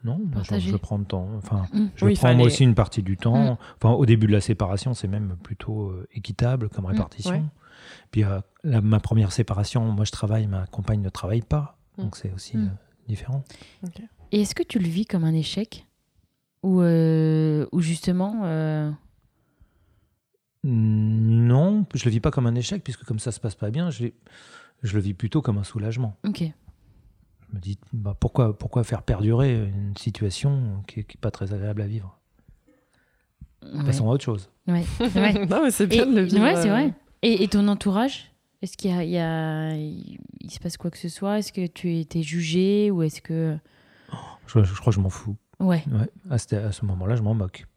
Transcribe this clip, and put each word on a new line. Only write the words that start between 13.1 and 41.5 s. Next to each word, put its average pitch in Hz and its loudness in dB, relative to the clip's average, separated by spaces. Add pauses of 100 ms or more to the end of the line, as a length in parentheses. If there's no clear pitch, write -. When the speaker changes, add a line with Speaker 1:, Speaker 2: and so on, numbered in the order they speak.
Speaker 3:
Ok. 175 -14 (320)
Speaker 2:
Et 208 2
est-ce 202 -2
que 349 -2
tu - -2
le 175 0
vis 180 -2
comme 175 -2
un 160 2
échec ? - -4 (800)
Ou, 185 4
euh, 160 4
ou 180 0
justement, 180 -2
euh 156 -2 (1700)
Speaker 1:
Non, 113 4
je 135 -4
le 123 4
vis 110 2
pas 151 2
comme 127 2
un 117 2
échec, 143 -4
puisque - -10
comme 110 -4
ça 123 -6
se - -10
passe 110 -6
pas 107 -6
bien, 165 -2
je 117 -6
l'ai, 117 -6 (680)
je 101 -4
le 104 2
vis 98 -2
plutôt 117 -2
comme 101 0
un 98 -4
soulagement. 110 -6 (100)
Speaker 2:
Ok. 208 -4 (1120)
Speaker 1:
Je 107 -10
me 95 -8
dis, 95 -8 (140)
bah, 101 -4
pourquoi, 117 2
pourquoi - -4
faire - -6
perdurer 113 2
une 98 -4
situation 110 -2
qui - -12
est, 104 -6
qui - -20
est - -20
pas 110 -2
très 98 -6
agréable 104 -4
à 101 -2
vivre ? 101 -8 (1400)
Speaker 2:
Ouais. 147 -6
Speaker 1:
Passons 135 2
à 120 2
autre 139 -2
chose. 104 -4 (200)
Speaker 2:
Ouais, 170 0 (160)
Speaker 3:
<laughs> 226 0
Speaker 2:
ouais. 202 2
Speaker 3:
Non, 220 2
mais 262 4
c'est 202 2
bien 226 4
Speaker 2:
Et, 269 0
Speaker 3:
de 262 4
le 202 4
vivre, 202 4
Speaker 2:
ouais, 330 4
c'est 170 2
Speaker 3:
euh. - 4
Speaker 2:
vrai. 262 2 (280)
Et, 220 4
et 208 2
ton 202 2
entourage, 208 -2 (300)
est-ce 190 -10
qu'il 196 -2
y 180 0
a, 175 -2
il 165 -4
y 175 -2
a, 160 -2
il, - -10 (220)
il - -16
se - -16
passe 170 -8
quoi 170 -6
que - -18
ce - -10
soit ? 202 -4
Est-ce 196 -8